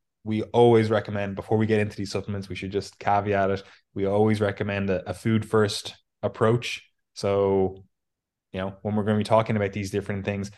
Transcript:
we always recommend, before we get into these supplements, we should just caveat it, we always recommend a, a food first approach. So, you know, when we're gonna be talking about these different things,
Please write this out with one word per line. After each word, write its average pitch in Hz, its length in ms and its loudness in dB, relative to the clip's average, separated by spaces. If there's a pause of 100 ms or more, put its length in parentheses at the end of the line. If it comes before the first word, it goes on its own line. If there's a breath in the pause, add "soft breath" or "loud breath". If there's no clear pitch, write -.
(220)
we 107 200 -2
always 117 460 6
recommend, 101 460 -2
before 101 240 0
we 110 80 2
get 107 140 2
into 104 160 -2
these 98 160 -6
supplements, 98 360 -6
we 90 60 -10
should 95 160 -8
just - 300 -6
caveat 101 500 2
it, 98 120 -2 (300 soft breath)
we 98 140 -4
always 104 340 2
recommend 101 480 -2
a, 92 220 -2
a 92 40 -8
food 110 300 0
first - 520 0 (260)
approach. - 640 0 (260)
So, 98 680 0 (720)
you 92 80 -8
know, 98 220 -8
when 104 120 -4
we're 104 100 -2
gonna 107 140 0
be 104 60 -2
talking 110 320 2
about 101 160 0
these 101 180 -6
different 98 360 -6
things, 101 320 -4